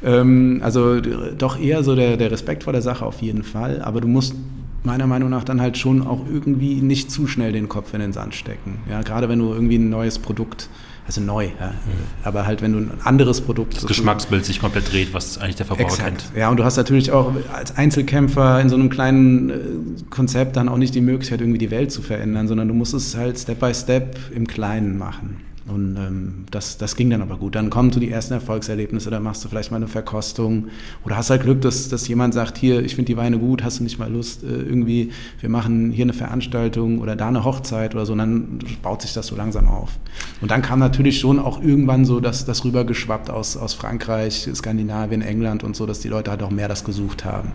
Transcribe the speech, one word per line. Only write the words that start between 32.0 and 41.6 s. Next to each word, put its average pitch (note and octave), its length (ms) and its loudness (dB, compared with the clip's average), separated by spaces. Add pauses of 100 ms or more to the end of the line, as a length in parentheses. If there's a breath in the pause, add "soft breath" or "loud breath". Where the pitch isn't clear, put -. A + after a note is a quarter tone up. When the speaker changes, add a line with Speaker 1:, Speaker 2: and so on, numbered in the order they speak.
Speaker 1:
jemand A#2+ 260 2
sagt, A#2 240 -2
„Hier, B2 260 4
ich B2+ 120 -4
find B2 120 0
die A#2+ 80 0
Weine A#2 220 2
gut, B2+ 240 2
hast B2 160 -4
du A#2+ 60 -2
nicht A#2 140 -6
mal A2+ 120 -4
Lust, A#2 320 -6
äh, - 60 -10
irgendwie, A#2+ 640 0 (280 loud breath)
wir A2+ 80 -4
machen A2+ 440 2
hier A2+ 120 0
eine B2 80 4
Veranstaltung A#2 840 -2
oder G#2+ 180 -4
da G#2+ 120 -2
eine A#2 160 2
Hochzeit“ A#2 500 -2
oder A2 120 -2
so. A2 60 -2
Und G#2+ 60 0
dann A2+ 400 0 (240)
baut G2+ 200 -4
sich - 100 -8
das A2 160 -6
so G#2+ 80 -6
langsam G#2+ 320 4
auf. - 300 0 (420 loud breath)
Und G#2+ 100 -2
dann B2+ 120 4
kam C3 180 2
natürlich C3 400 4
schon C#3 180 4
auch C#3 240 -2